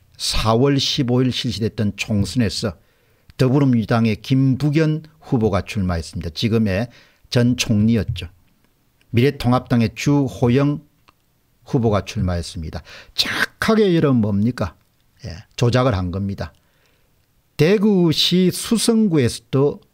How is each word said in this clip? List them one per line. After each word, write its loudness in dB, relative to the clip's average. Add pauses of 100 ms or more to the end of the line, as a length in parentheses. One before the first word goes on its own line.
(160)
사월 0
십오일 0
실시됐던 -4
총선에서 -2 (640)
더불어민주당의 2
김부겸 0 (180)
후보가 0
출마했습니다. -4
지금의 -2 (420)
전 2
총리였죠. 0 (840)
미래통합당의 0
주호영 0 (840)
후보가 0
출마했습니다. -6 (320)
착하게 0
이런 2
뭡니까? -2 (480)
예, -14 (200)
조작을 2
한 -2
겁니다. -6 (1040)
대구시 2
수성구에서도, 0 (140)